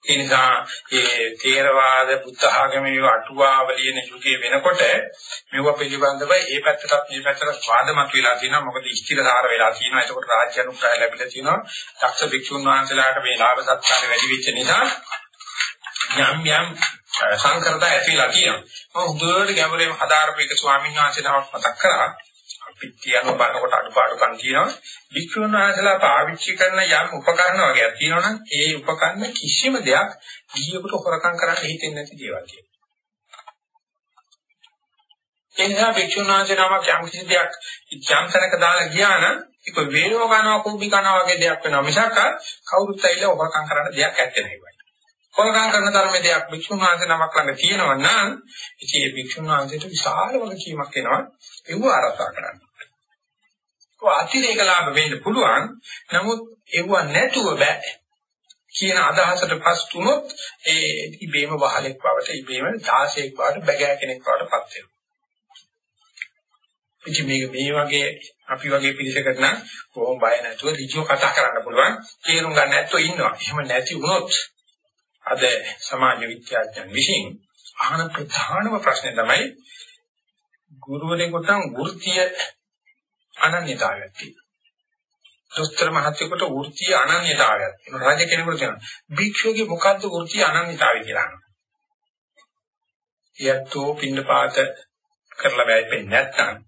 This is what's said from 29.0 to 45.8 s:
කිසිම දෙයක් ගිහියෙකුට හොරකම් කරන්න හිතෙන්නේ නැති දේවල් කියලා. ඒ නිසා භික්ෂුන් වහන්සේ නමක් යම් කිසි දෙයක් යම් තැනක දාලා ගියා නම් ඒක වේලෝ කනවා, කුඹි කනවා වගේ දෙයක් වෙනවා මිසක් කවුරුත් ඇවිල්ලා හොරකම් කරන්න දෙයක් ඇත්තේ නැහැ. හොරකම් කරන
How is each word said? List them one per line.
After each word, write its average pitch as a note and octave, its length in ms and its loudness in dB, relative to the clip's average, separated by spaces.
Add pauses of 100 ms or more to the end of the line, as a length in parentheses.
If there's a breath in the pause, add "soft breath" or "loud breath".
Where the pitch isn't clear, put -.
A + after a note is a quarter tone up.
කිසිම - 460 -2
දෙයක් - 340 2 (360 loud breath)
ගිහියෙකුට F3+ 500 -4
හොරකම් E3+ 400 -2
කරන්න E3+ 240 -2
හිතෙන්නේ D#3 360 -6
නැති D3 200 -12
දේවල් C3 280 -10
කියලා. - 280 -20 (2750)
ඒ F#3+ 100 2
නිසා G#3 260 2
භික්ෂුන් G3 340 -2
වහන්සේ G3 320 2
නමක් F#3+ 300 4
යම් E3 140 2
කිසි E3+ 220 -12
දෙයක් F3+ 260 2 (380 loud breath)
යම් - 380 0
තැනක F#3 300 2
දාලා E3+ 320 4
ගියා G3 280 4
නම් - 200 2 (260)
ඒක - 140 -8 (120)
වේලෝ G3 380 2
කනවා, G#3+ 340 4
කුඹි G#3 280 -4
කනවා G3 280 4
වගේ F3+ 220 2
දෙයක් E3+ 220 2
වෙනවා C#3 220 0
මිසක් G3+ 340 2 (460 loud breath)
කවුරුත් G3 380 0
ඇවිල්ලා F3+ 340 2
හොරකම් D#3 300 -2
කරන්න D3 260 -2
දෙයක් C#3+ 260 0
ඇත්තේ - 280 0
නැහැ. - 300 -16 (600)
හොරකම් A3 340 4
කරන G#3 220 2